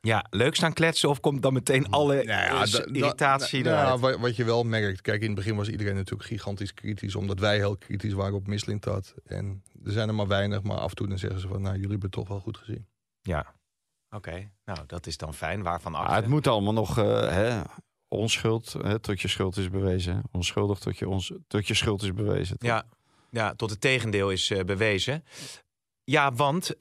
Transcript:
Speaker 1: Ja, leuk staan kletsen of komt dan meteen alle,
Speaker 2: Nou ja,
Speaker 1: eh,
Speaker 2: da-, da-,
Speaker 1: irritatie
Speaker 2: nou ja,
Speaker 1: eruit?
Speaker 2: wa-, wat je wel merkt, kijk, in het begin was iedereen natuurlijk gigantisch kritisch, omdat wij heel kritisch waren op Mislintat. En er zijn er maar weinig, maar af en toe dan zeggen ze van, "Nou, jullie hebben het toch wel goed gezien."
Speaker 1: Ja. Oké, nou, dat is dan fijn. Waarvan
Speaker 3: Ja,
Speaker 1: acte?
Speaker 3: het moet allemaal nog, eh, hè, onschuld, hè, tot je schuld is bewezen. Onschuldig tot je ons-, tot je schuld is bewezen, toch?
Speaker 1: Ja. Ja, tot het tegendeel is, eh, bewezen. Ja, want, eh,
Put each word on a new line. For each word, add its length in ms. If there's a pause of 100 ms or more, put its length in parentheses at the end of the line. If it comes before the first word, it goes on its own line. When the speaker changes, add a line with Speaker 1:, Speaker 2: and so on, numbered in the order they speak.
Speaker 1:
Ja, 280
leuk 260
staan 180
kletsen 360
of 100
komt 220
dan 120
meteen 360
alle, 260
Speaker 2:
Nou 120
ja, 200 (160)
Speaker 1:
eh, 80
Speaker 2:
da-, 80
da-, 140
Speaker 1:
irritatie 680
Speaker 2:
nou 120
ja, 80
Speaker 1:
eruit? 160
Speaker 2:
wa-, 200
wat 160
je 80
wel 200
merkt, 380
kijk, 200
in 60
het 80
begin 200
was 140
iedereen 260
natuurlijk 340
gigantisch 440
kritisch, 420
omdat 240
wij 180
heel 200
kritisch 360
waren 200
op 140
Mislintat. 680 (120)
En 380 (220)
er 60
zijn 160
er 80
maar 120
weinig, 360
maar 140
af 120
en 60
toe 120
dan 100
zeggen 220
ze 80
van, 140
"Nou, 120
jullie 160
hebben 200
het 100
toch 80
wel 120
goed 180
gezien." 300 (340)
Speaker 1:
Ja. 320 (560)
Oké, 400 (160)
nou, 220
dat 200
is 100
dan 160
fijn. 300
Waarvan 280
Speaker 3:
Ja, 60
Speaker 1:
acte? 160
Speaker 3:
het 140
moet 200
allemaal 260
nog, 240
eh, 320
hè, 320 (460)
onschuld, 760
hè, 180
tot 220
je 60
schuld 300
is 120
bewezen. 520 (100)
Onschuldig 480
tot 180
je 120
ons-, 220 (160)
tot 200
je 60
schuld 300
is 100
bewezen, 440
toch? 120
Speaker 1:
Ja. 140 (460)
Ja, 240
tot 160
het 120
tegendeel 500
is, 200
eh, 120
bewezen. 600 (800)
Ja, 300
want, 420
eh, 60